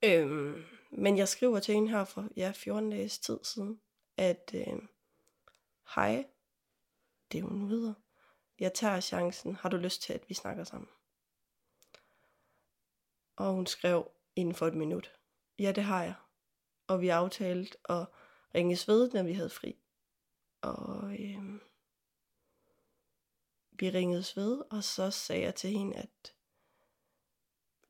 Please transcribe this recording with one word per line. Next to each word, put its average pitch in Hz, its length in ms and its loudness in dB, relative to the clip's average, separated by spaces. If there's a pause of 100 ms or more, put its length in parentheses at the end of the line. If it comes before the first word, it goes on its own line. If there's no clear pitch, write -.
Øhm, 151 600 4 (260)
men 202 280 4
jeg 196 100 4
skriver 233 320 4
til 214 140 2
hende 214 160 4
her 208 140 2
for, 196 320 -8
ja, 185 180 -2
fjorten 214 360 -2
dages 208 280 -4
tid 220 240 -4
siden, 214 380 -8 (360)
at, 180 380 2
øh, - 280 -4 (1120)
"Hej", 247 320 2 (1080)
det 165 100 -6
hun - 100 -4
nu 202 140 -4
hedder, 220 280 -2 (640)
"jeg 185 160 0
tager 202 260 0
chancen, 180 540 -2
har 185 140 -6
du 185 80 2
lyst 180 260 -4
til, - 100 -6
at - 160 -8
vi 185 60 -10
snakker - 300 -8
sammen?" - 240 -14 (2500)
Og 196 160 0
hun 185 140 0
skrev 175 440 0 (260)
inden 175 180 0
for 160 120 0
et 160 80 2
minut, 160 380 -4 (460)
"Ja, 202 140 2
det 202 120 0
har 190 180 0
jeg." 175 120 -4 (720)
Og 185 140 2
vi 180 80 2
aftalte 180 680 0 (120)
at 175 180 0 (480)
ringes 175 340 2
ved, 233 240 6
når 202 100 2
vi 175 100 0
havde 185 180 -4
fri. - 260 -10 (840)
Og, 202 600 -6
øhm, 202 400 -10 (2250)
vi 185 120 0
ringedes 180 460 0
ved, 226 340 0
og 208 140 -4
så 190 260 -2
sagde 185 320 -2
jeg 180 120 0
til 185 160 -4
hende, 196 260 -2
at - 380 -14 (1500)